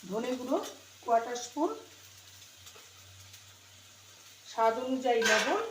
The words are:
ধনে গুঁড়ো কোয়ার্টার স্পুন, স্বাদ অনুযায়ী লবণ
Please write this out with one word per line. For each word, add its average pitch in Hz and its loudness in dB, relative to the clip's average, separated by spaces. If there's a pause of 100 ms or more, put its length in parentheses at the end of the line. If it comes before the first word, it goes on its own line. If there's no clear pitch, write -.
ধনে 233 -4
গুঁড়ো 294 -2 (460)
কোয়ার্টার 233 2
স্পুন, - -2 (2750)
স্বাদ 226 4 (100)
অনুযায়ী 247 2
লবণ 262 2